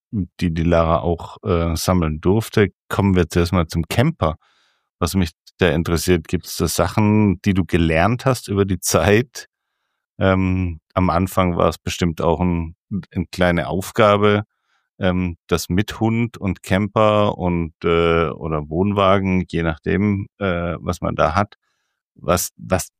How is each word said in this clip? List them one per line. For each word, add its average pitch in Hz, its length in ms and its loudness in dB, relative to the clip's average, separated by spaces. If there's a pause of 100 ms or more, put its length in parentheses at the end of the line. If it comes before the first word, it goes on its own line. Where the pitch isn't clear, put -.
(100)
die 92 420 -4
die 82 120 -2
Lara 82 360 4
auch, - 440 -4
äh, 85 320 0
sammeln 80 440 0
durfte. 101 480 0 (200)
Kommen 98 280 2
wir 85 120 2
zuerst 87 240 0
mal 87 140 2
zum 85 220 -4
Camper. 107 480 0 (600)
Was 87 160 -2
mich 92 160 0 (280)
sehr 87 160 4
interessiert, 85 540 0
gibt's - 300 -6
da 85 100 0
Sachen, 104 760 2
die 98 120 2
du 92 100 0
gelernt 85 600 0
hast 127 220 -2
über 101 180 0
die 95 140 -4
Zeit? 101 680 0 (720)
Ähm, 92 600 0 (120)
am 92 180 0
Anfang 90 460 0
war 87 120 4
es 80 100 -2
bestimmt 85 420 -4
auch 80 200 0
ein, 85 340 -2 (400)
eine 90 160 -4
kleine 87 380 0
Aufgabe, 104 760 2 (540)
ähm, 90 380 0 (100)
das - 220 -2
mit 92 320 -2
Hund 113 380 0
und 95 240 -4
Camper 104 760 0
und, 85 360 -2 (100)
äh, 85 440 2
oder 76 400 -6
Wohnwagen, 95 800 2
je 85 140 -2
nachdem, 92 640 -2 (120)
äh, 87 420 -4
was 87 200 -6
man 82 140 -4
da 78 200 0
hat. 101 200 -2 (600)
Was, - 420 -2
was, 90 320 -4 (120)